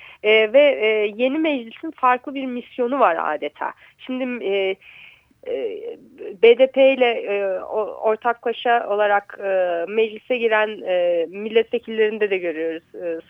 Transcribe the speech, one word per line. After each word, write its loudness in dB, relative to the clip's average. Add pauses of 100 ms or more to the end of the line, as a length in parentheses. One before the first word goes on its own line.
(220)
e, 4
ve, 8
e, 4
yeni 0
meclisin -4
farklı -2
bir -6
misyonu -4
var 2
adeta. -8 (260)
Şimdi, -8
e, -2 (720)
e, -6 (600)
B 8
D 6
P 4
ile, 2
e, -4
o-, -6
ortaklaşa 0
olarak, 0
e, 0
meclise -2
giren, 0
e, 0
milletvekillerinde -2
de -2
görüyoruz. -6
E, -8